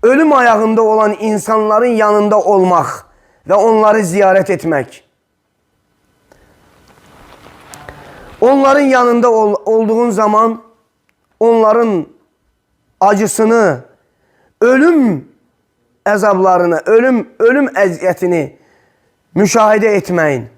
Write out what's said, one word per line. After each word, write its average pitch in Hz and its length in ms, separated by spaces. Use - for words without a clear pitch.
ölüm 294 300
ayağında 226 500
olan 220 380
insanların 214 680
yanında 208 540
olmaq 180 460
və 180 60
onları 214 440
ziyarət 190 520
etmək. 156 520
Onların 269 400
yanında 247 500
ol-, 214 340
olduğun 226 460
zaman 214 520
onların 220 680
acısını, 208 840
ölüm 262 680
əzablarını, 185 800
ölüm, 233 420
ölüm 254 280
əziyyətini 175 920
müşahidə 214 580
etməyin 156 640